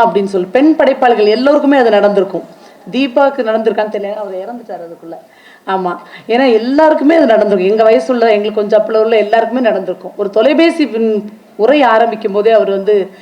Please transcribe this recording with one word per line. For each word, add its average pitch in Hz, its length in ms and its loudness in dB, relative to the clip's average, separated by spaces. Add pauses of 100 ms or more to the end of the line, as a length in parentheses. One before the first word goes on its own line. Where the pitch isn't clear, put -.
அப்படின்னு 202 180 0
சொல்லி, 190 280 -4
பெண் 302 260 2
படைப்பாளிகள் 262 480 2
எல்லோருக்குமே 277 520 2
அது 240 120 2
நடந்திருக்கும். 202 540 0 (480)
தீபாவுக்கு 269 520 0
நடந்திருக்கான்னு 220 480 -2
தெரியல, 202 220 -6
அவர் 202 200 -10
இறந்துட்டார் 196 480 -12
அதுக்குள்ள. 165 340 -18 (520)
ஆமா, 185 280 -4 (320)
ஏன்னா 240 260 2
எல்லாருக்குமே 285 640 2
அது 311 100 4
நடந்திருக்கும். 202 440 2
எங்க 220 140 2
வயசுள்ள, 233 460 2
எங்களுக்கு 214 240 0
கொஞ்சம் 214 280 0
அப்பள 220 160 -2
உள்ள 220 200 2
எல்லாருக்குமே 226 440 0
நடந்திருக்கும். 190 540 -4
ஒரு 202 140 -4
தொலைபேசி 302 580 2
பின் 214 520 -4 (160)
உரை 269 260 2
ஆரம்பிக்கும் 220 520 0
போதே 208 180 0
அவர் 208 180 2
வந்து, 196 400 -2 (120)